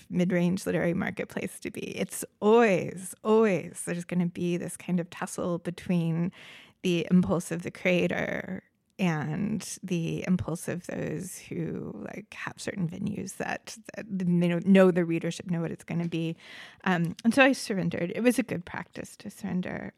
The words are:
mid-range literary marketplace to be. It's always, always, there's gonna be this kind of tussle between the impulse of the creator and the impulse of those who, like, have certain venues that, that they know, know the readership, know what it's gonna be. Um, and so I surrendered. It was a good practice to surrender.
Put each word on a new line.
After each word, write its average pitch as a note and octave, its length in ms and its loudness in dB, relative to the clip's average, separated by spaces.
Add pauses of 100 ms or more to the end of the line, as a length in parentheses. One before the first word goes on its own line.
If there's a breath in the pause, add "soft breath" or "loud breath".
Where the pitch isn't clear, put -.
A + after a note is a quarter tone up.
(120)
mid-range F3 560 2
literary E3+ 260 2
marketplace - 680 -6
to - 100 -6
be. - 260 -10
It's - 260 -4 (160)
always, F#3+ 840 4
always, G#3+ 640 2
there's F3 180 -4
gonna F3 220 0
be F3 300 -2
this - 200 -8
kind F3 220 -2
of F3 100 -4
tussle - 480 -6
between E3+ 720 -2 (520 loud breath)
the F3 260 0
impulse F3+ 420 4
of F3 120 -4
the - 80 -6
creator F3+ 920 0 (360)
and D#3 840 -2
the E3 420 -2
impulse F3+ 440 0
of - 180 -6
those - 520 -6
who, - 520 -6 (140)
like, - 280 -14
have - 240 -10
certain - 300 -4
venues F#3+ 500 -6
that, - 400 -8 (180)
that G3+ 140 -10
they F#3+ 160 -4
know, F3 400 4
know F#3+ 260 10
the F3 120 2
readership, E3 460 -2
know E3+ 120 0
what E3 100 -2
it's - 140 -10
gonna E3+ 220 -2
be. E3 280 -2 (500 loud breath)
Um, F3 300 0 (100)
and A3+ 80 6
so C4+ 100 8
I C4 100 8
surrendered. F3 640 -2
It - 80 -2
was B3 160 6
a B3 40 0
good - 220 -6
practice - 520 -12
to G#3 120 -12
surrender. F#3 680 -6